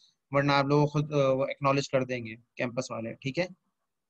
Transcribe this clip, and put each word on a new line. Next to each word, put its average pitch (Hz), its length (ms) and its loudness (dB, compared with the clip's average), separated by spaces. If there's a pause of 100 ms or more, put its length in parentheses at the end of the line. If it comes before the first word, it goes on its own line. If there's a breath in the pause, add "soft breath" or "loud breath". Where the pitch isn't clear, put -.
(320 soft breath)
वरना 139 220 2
आप 139 120 4
लोग 147 240 4
खुद, 151 220 -2
अ, 147 40 0
वो 135 300 2
acknowledge 139 420 0
कर 131 160 2
देंगे 120 320 -8 (200)
campus 127 360 -4
वाले, 113 200 -6
ठीक 135 260 -8
है। 180 100 0 (600)